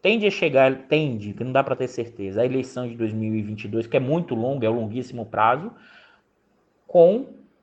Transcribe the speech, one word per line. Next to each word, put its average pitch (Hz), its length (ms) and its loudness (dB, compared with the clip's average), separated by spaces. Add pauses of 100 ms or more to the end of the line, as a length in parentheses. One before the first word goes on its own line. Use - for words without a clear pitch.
tende 208 240 2
a 196 40 4
chegar, 135 440 4 (140)
tende, 120 440 0
que 120 120 -8
não 127 80 -6
dá 135 100 2
pra 131 140 -2
ter 127 100 -4
certeza, 98 540 -6
a 120 40 4
eleição 131 440 -4
de 117 80 -12
dois 113 160 -2
mil 110 220 -4
e 110 80 -2
vinte 104 220 -10
e 110 40 -10
dois, 113 180 -4
que 131 100 -2
é 131 40 4
muito 143 340 -2
longo, 123 300 -2
é 110 60 2
um 120 100 0
longuíssimo 117 460 -8
prazo, 123 440 0 (1160)
com 185 480 4 (280)